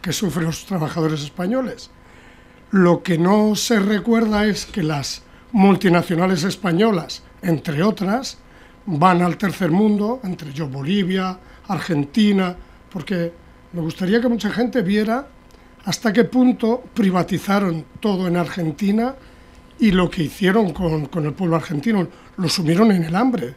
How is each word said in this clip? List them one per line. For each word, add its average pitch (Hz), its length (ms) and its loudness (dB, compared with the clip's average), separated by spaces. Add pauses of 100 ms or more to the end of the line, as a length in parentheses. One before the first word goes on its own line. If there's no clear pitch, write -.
que 170 120 -6
sufren 170 320 -2
los 160 220 -4
trabajadores 156 560 -2
españoles. 202 680 -6 (800)
Lo 175 300 4
que 175 140 -2
no 208 400 4
se 226 240 0
recuerda 214 640 2
es 208 220 -2
que - 160 -6
las 151 400 -4 (280)
multinacionales 185 960 4
españolas, 190 760 -2 (180)
entre 160 420 -2
otras, 202 540 -2 (480)
van 180 380 2
al 170 160 -2
tercer 180 320 -2
mundo, 208 520 0
entre 165 280 -8
ellos 139 200 -8
Bolivia, 185 680 -2 (300)
Argentina, 185 840 0 (380)
porque 170 400 -6 (400)
me 175 80 -8
gustaría 185 400 0
que 254 80 -2
mucha 214 220 -2
gente 240 320 -2
viera 220 440 -2 (600)
hasta 196 260 -2
qué 226 120 6
punto 247 680 2
privatizaron 185 920 0 (120)
todo 185 300 -2
en 170 80 0
Argentina 196 800 -2 (640)
y 220 120 4
lo 180 200 2
que 170 140 -2
hicieron 185 500 0
con, 160 320 -2
con 165 180 -4
el 151 80 -2
pueblo 165 240 -2
argentino, 170 500 0 (300)
lo 175 140 -2
sumieron 185 420 4
en 175 120 2
el 160 120 -4
hambre. 214 400 -2